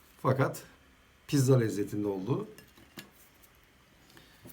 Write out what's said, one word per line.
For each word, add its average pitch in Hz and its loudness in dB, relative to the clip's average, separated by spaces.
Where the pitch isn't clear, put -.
fakat 131 0
pizza 131 4
lezzetinde 104 -2
oldu. 107 -4